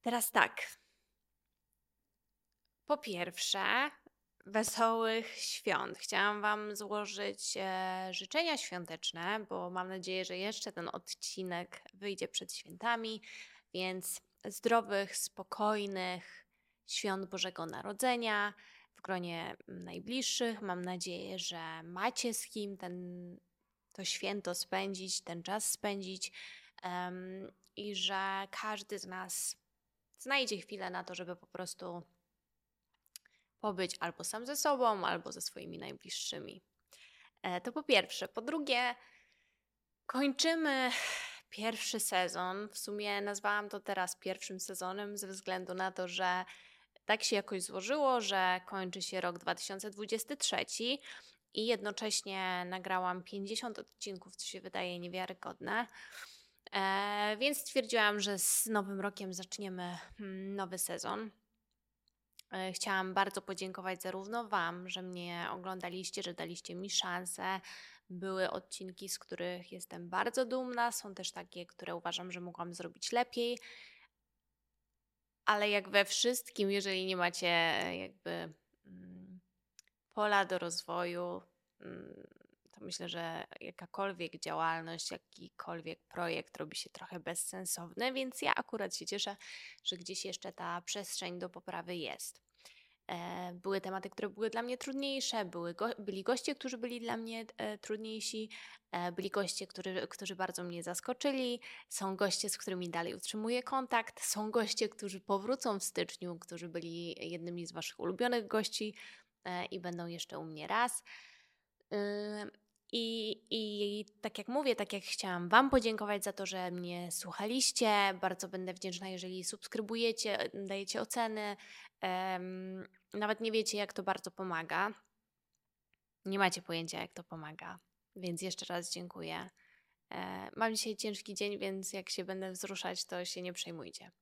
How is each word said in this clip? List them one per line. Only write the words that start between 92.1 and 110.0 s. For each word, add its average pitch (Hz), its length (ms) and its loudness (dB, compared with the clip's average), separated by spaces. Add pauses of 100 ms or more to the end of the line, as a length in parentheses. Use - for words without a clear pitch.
E, 180 440 -4
były 190 280 0
tematy, 190 280 -2
które 208 200 -2
były 208 200 0
dla 226 120 0
mnie 247 160 -2
trudniejsze, 269 680 0
były 170 280 -4
go-, 226 260 0
byli 196 240 -4
goście, 262 320 2
którzy 254 220 -4
byli 240 220 -2
dla 233 180 0
mnie, 226 280 -4 (120)
e, 214 200 -2
trudniejsi, 220 720 -4 (420)
e, 175 200 2
byli 185 180 0
goście, 196 380 2
którzy, 185 420 -2
którzy 190 260 -6
bardzo 180 280 -2
mnie 175 200 -4
zaskoczyli, 247 760 2 (300)
są 190 260 -2
goście, 196 340 2
z - 80 0
którymi 180 320 -2
dalej 170 260 -2
utrzymuję 226 480 0
kontakt, 247 600 0
są 214 280 0
goście, 214 380 4
którzy 196 300 -6
powrócą 208 600 2
w - 40 -4
styczniu, 175 560 -2
którzy 170 300 -8
byli 170 460 -4 (160)
jednymi 175 340 -4
z - 60 -8
waszych - 280 -6
ulubionych 226 480 2
gości, 214 480 0 (500)
e, 180 200 -2
i 185 140 -6
będą 175 280 -4